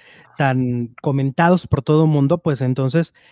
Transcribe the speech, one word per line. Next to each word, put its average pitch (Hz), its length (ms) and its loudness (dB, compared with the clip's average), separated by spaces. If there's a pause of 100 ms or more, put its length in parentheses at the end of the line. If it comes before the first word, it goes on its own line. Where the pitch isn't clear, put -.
(380)
tan 127 640 -2
comentados 147 680 0
por - 140 0
todo 156 240 2
el 160 40 2
mundo, 147 300 2
pues 143 220 -4
entonces 131 520 -2 (180)